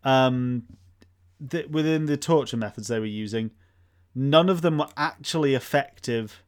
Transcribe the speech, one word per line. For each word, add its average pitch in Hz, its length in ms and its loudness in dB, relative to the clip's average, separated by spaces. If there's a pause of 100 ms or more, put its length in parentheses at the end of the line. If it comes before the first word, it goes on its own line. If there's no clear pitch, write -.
Um, 127 600 2 (840)
th-, 160 180 -6
within 156 380 0
the 147 120 0
torture 143 400 0
methods 107 300 -8
they 113 120 -2
were 110 60 -4
using, 107 460 -4 (640)
none 147 360 4
of 175 120 0
them 160 160 2
were 143 180 -2
actually 147 600 0
effective 120 920 -4